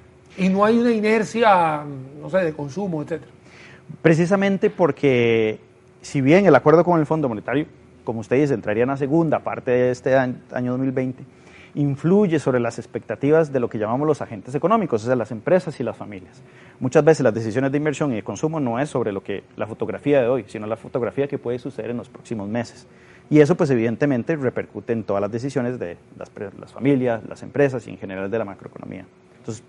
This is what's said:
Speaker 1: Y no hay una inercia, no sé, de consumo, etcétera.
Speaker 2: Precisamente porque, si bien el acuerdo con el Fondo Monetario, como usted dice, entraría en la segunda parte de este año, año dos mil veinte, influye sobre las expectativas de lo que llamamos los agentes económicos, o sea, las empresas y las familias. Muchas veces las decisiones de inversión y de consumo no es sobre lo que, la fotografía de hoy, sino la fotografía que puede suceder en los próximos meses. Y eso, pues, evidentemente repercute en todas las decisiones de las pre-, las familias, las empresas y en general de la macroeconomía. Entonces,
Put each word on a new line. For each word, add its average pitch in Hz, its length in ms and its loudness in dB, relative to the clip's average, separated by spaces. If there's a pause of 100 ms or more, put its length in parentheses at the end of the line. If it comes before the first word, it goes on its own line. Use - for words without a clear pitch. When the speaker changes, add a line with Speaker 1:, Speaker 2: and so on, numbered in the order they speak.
(360)
Speaker 1:
Y 190 140 2
no 196 120 2
hay 226 160 4
una 240 140 2
inercia, 208 920 2 (380)
no 151 80 -14
sé, 156 100 -2
de 165 140 0
consumo, 156 480 -6
etcétera. 127 320 -10 (680)
Speaker 2:
Precisamente 185 680 4
porque, 120 920 2 (440)
si - 180 -4
bien 160 240 6
el 165 100 8
acuerdo 151 300 6
con 170 160 2
el 147 60 0
Fondo 156 240 -2
Monetario, 117 340 -4 (400)
como 113 160 -6
usted 123 200 0
dice, 139 140 2
entraría 107 300 0
en 131 40 0
la 135 80 -2
segunda 143 440 0
parte 113 300 -6
de 123 200 4
este 131 260 0
año, 127 200 2 (160)
año 123 200 -4
dos 127 80 -4
mil 135 100 -2
veinte, 131 320 -4 (520)
influye 160 640 2
sobre 127 200 0
las 117 200 -2
expectativas 139 720 0
de 131 80 0
lo 120 80 -2
que 117 100 -6
llamamos 117 280 -2
los 151 140 0
agentes 110 340 -12
económicos, 156 500 0
o - 20 -6
sea, 127 80 2
las 113 160 -2
empresas 147 480 0
y 127 60 -4
las 110 120 -6
familias. 101 460 -16 (380)
Muchas 143 240 4
veces 156 180 6
las 117 120 4
decisiones 113 360 -2
de 143 80 -2
inversión 147 340 -2
y 113 40 -2
de 101 80 -6
consumo 156 340 -4
no 120 220 -2
es 147 80 -2
sobre 113 240 -2
lo 98 100 -6
que, 98 220 -8 (120)
la 110 100 -6
fotografía 113 560 0
de 117 60 2
hoy, 123 200 0
sino 107 180 -10
la 110 100 -6
fotografía 131 520 -4
que 135 100 -8
puede 120 200 -6
suceder 117 320 -10
en 120 80 -6
los 104 100 -12
próximos 101 400 -10
meses. 113 380 -6 (420)
Y 151 120 6
eso, 147 140 6
pues, 170 160 0
evidentemente 120 640 0
repercute 117 580 -6
en 110 120 -4
todas 98 160 -2
las 101 100 -2
decisiones 123 480 -4
de 85 180 -10 (220)
las - 120 -14
pre-, 101 280 -14
las - 140 -18
familias, 123 560 0
las - 160 -14
empresas 127 420 -2
y 113 40 -16
en 95 80 -14
general 95 300 -8
de 113 100 -2
la 110 60 -2
macroeconomía. 98 600 -14 (340)
Entonces, 110 300 -12